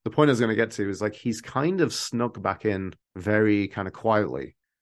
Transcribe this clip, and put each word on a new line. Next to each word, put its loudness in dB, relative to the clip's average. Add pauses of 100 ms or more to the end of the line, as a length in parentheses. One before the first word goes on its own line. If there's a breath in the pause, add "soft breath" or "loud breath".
the -6
point 4
I 6
was 2
gonna 2
get 2
to -4
is, -6
like, -2
he's -6
kind -2
of 0
snuck -4
back -2
in -2 (240)
very 4
kind -6
of -10
quietly 0 (260)